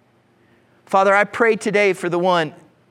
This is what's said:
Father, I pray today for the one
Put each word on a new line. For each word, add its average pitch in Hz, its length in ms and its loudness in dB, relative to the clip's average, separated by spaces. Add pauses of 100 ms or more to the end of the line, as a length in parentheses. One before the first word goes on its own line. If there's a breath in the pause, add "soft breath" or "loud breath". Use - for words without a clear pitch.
(880 soft breath)
Father, 196 280 2
I 208 100 2
pray 220 320 0
today 202 360 0
for 175 160 -6
the 170 100 -2
one 175 360 -2 (360)